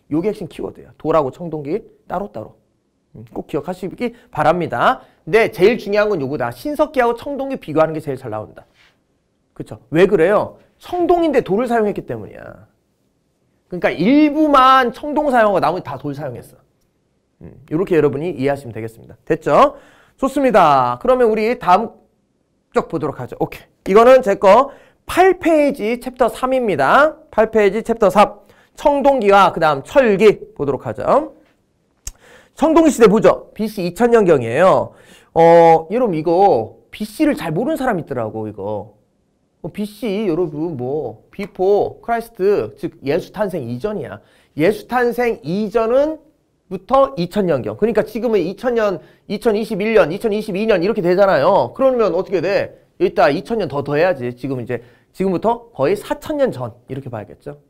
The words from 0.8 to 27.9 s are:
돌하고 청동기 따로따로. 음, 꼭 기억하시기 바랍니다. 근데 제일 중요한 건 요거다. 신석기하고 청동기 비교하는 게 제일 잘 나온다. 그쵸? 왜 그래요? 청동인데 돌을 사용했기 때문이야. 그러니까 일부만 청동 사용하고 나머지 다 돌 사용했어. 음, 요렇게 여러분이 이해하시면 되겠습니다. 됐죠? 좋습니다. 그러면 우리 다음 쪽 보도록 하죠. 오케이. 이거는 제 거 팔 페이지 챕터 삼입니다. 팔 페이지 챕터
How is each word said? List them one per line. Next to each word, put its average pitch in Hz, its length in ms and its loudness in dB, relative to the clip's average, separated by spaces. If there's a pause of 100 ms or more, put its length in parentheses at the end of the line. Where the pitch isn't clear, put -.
돌하고 151 320 -2
청동기 156 520 -10 (260)
따로따로. 180 480 -12 (580)
음, 110 180 -20
꼭 - 140 -12
기억하시기 185 680 -8 (180)
바랍니다. 160 720 0 (220)
근데 202 280 2
제일 208 260 2
중요한 208 300 -2
건 196 120 -2
요거다. 131 300 -4
신석기하고 277 640 -2
청동기 269 420 -8
비교하는 160 380 -2
게 151 60 -8
제일 139 160 -8
잘 123 140 -12
나온다. 107 360 -12 (840)
그쵸? - 260 -16 (120)
왜 170 160 4
그래요? 196 520 2 (200)
청동인데 339 640 0
돌을 214 260 -2
사용했기 214 380 -4
때문이야. 101 600 -14 (1000)
그러니까 180 220 -2
일부만 269 1000 4
청동 302 380 -4
사용하고 214 300 2
나머지 160 240 -2
다 139 120 -12
돌 143 180 -10
사용했어. 131 420 -14 (840)
음, - 120 -20 (160)
요렇게 170 260 -2
여러분이 147 340 0
이해하시면 131 440 -6
되겠습니다. 113 500 -16
됐죠? 165 520 2 (400)
좋습니다. 180 840 2
그러면 247 280 2
우리 220 300 -2
다음 190 320 2 (840)
쪽 - 160 -2
보도록 143 320 -6
하죠. 123 180 -14
오케이. - 240 -6 (260)
이거는 233 340 6
제 202 140 0
거 226 340 4 (340)
팔 370 360 2
페이지 277 600 0
챕터 247 280 -2
삼입니다. 247 880 0 (140)
팔 220 200 0
페이지 214 320 0
챕터 220 260 0